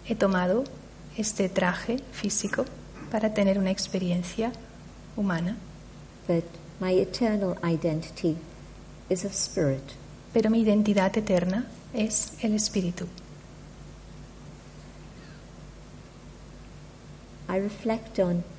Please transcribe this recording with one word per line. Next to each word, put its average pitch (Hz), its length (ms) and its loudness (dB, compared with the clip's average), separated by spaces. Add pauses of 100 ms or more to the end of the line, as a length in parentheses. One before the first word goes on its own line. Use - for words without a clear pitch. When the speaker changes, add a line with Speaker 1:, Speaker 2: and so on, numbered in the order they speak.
Speaker 1:
He 220 120 0
tomado 196 500 6 (500)
este 196 320 2
traje 185 520 2 (120)
físico - 540 0 (460)
para 214 200 4
tener 196 260 6
una 190 120 4
experiencia 185 800 0 (640)
humana. 185 400 2 (720)
Speaker 2:
But 170 180 4 (360)
my 185 100 0
eternal 196 760 4
identity 165 720 2 (720)
is 185 160 2
of 196 80 -2
spirit. - 640 0 (380)
Speaker 1:
Pero 214 180 6
mi 226 100 6
identidad 208 560 6
eterna 190 500 4 (280)
es 220 480 0
el 214 100 4
espíritu. 180 540 2 (4000)
Speaker 2:
I 185 80 0
reflect 220 640 0
on 175 260 4 (140)